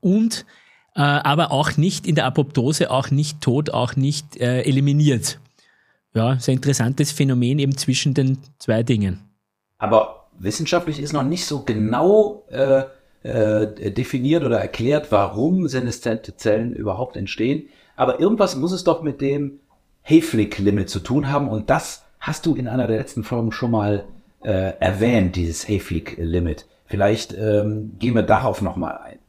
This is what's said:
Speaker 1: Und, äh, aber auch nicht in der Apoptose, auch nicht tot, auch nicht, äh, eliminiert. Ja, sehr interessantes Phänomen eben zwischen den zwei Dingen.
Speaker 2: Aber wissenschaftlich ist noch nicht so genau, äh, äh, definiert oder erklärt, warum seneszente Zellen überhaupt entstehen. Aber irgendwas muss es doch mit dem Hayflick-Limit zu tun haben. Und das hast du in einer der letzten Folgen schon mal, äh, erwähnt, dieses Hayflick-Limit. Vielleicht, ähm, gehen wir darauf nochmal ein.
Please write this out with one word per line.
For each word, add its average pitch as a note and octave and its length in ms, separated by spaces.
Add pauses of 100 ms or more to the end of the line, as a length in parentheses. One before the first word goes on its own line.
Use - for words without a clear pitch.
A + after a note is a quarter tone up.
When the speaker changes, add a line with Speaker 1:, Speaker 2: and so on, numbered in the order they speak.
Speaker 1:
Und, A3 460 (480)
äh, - 60
aber C#3+ 500
auch C#3 260
nicht E3+ 300
in E3 80
der D3 120
Apoptose, C#3 640
auch C3+ 200
nicht D3 300
tot, C#3+ 300
auch A#2+ 260
nicht, C#3 400
äh, B2 260
eliminiert. C#3 800 (760)
Ja, A#2+ 240
sehr C3 160
interessantes C3+ 560
Phänomen C3 480
eben C3+ 180
zwischen C3 380
den C3+ 240 (200)
zwei A2+ 240
Dingen. G#2 380 (580)
Speaker 2:
Aber G#2+ 500 (100)
wissenschaftlich D3+ 600
ist D3 140
noch C#3+ 100
nicht E3+ 220
so C#3 160
genau, B2+ 880
äh, C3+ 340 (380)
äh, G#2+ 680
definiert C3 540
oder A2+ 160
erklärt, C3 500
warum B2 560
seneszente A#2+ 720
Zellen A2+ 360
überhaupt G#2+ 440
entstehen. B2+ 520 (280)
Aber B2+ 240
irgendwas G#3 340
muss C#3 160
es F3+ 140
doch E3 180
mit C#3+ 180
dem C#3 380 (460)
Hayflick-Limit G#2 840
zu G2 120
tun C3+ 280
haben. C#3 200
Und A2 220
das - 340 (160)
hast - 260
du D#3+ 80
in B2 140
einer B2 180
der A2 120
letzten A2 260
Folgen A#2 260
schon A#2 220
mal, G#2 320 (400)
äh, F#2+ 340
erwähnt, G2 560
dieses E2 320
Hayflick-Limit. E2+ 1000 (180)
Vielleicht, G2+ 480
ähm, G#2+ 640
gehen A#2+ 160
wir A2 80
darauf G#2+ 400
nochmal F2 360
ein. - 200 (100)